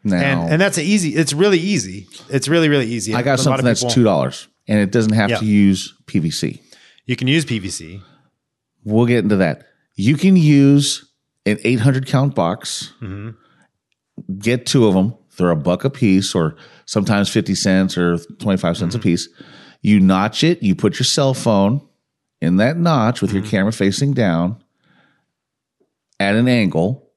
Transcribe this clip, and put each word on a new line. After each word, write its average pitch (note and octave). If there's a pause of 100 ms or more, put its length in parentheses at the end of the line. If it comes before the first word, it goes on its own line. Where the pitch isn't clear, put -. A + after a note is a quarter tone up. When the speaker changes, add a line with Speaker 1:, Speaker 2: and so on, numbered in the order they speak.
Speaker 1:
Now G2
Speaker 2:
And, F2
and E3
that's G3
a D#3
easy, F3
it's D3
really F#3
easy. G#2 (220)
It's C3+
really, D#3+
really C#3
easy. A2
Speaker 1:
I A#2+
got C#3
Speaker 2:
A -
lot B2+
Speaker 1:
something C3
Speaker 2:
of B2
Speaker 1:
that's A#2
Speaker 2:
people A#2+
Speaker 1:
two B2
dollars, D2+ (200)
and G#2+
it G2
doesn't A2
have G#2+
Speaker 2:
Yeah. A2+
Speaker 1:
to A2
use G2+ (120)
P -
V D3+
C. - (440)
Speaker 2:
You B2
can B2+
use D#3
P A#2
V F#2+
C. F2 (840)
Speaker 1:
We'll A2
get A#2+
into G#2
that. F2 (320)
You A2+
can F#3+
use C#3+ (420)
an G#2
eight A#2+
hundred C3
count C3+
box. -
Speaker 2:
Mm-hmm. G2+ (1080)
Speaker 1:
Get A#2+
two A#2+
of F#2+
'em. G2 (240)
They're F2
a E2+
buck F2
a C3+
piece, G2
or D#2+ (300)
sometimes G2+
fifty G2
cents F#2+
or F2 (220)
twenty-five F#2
cents E2+
Speaker 2:
Mm-hmm. A2+
Speaker 1:
a -
piece. E2+ (540)
You G#2
notch F#2+
it. E3+
You G2
put G2
your C3
cell C#3
phone A2 (600)
in E2+
that C3
notch C#3
with G2
your G2
Speaker 2:
Mm-hmm. G#2
Speaker 1:
camera G2+
facing A#2
down F#2+ (1600)
at G2
an B2
angle. G2+